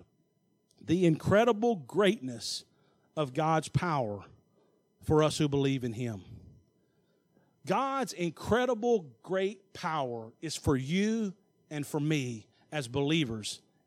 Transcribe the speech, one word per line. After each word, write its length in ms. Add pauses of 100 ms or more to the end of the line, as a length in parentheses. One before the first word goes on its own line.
(840)
the 220
incredible 680
greatness 920 (500)
of 180
God's 360
power 560 (760)
for 200
us 140
who 100
believe 360
in 100
Him." 300 (1400)
God's 480
incredible 960 (160)
great 500
power 680
is 160
for 200
you 580 (380)
and 160
for 120
me 460 (260)
as 160
believers 720 (280)